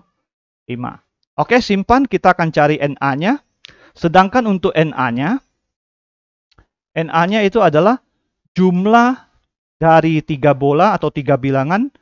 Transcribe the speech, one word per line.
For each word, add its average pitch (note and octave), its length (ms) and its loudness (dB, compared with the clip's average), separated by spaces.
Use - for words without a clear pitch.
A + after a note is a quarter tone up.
lima. B2 320 -12
Oke, A3+ 240 0
simpan, A#3 480 0
kita F#3 240 0
akan E3 240 -2
cari D3+ 240 2
N C#3+ 200 -4
A-nya. D3+ 440 -4
Sedangkan F#3+ 560 0
untuk F#3+ 240 -2
N D#3 240 -2
A-nya, A3+ 440 -4
N D#3+ 160 -6
A-nya F#3 320 0
itu G3 160 0
adalah F3+ 400 2
jumlah G3+ 640 2
dari D#3+ 440 2
tiga C#3+ 320 0
bola D3 400 0
atau D#3 160 -4
tiga C#3 240 -2
bilangan C#3 560 -2